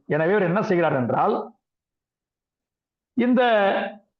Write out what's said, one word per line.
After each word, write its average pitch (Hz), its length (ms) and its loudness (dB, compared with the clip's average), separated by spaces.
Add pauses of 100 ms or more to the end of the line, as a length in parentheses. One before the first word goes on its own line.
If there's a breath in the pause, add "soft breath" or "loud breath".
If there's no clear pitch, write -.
எனவே 160 280 0
இவர் 196 160 0
என்ன 190 120 0
செய்கிறார் 165 360 0
என்றால், 123 360 0 (1800)
இந்த 247 260 2 (760)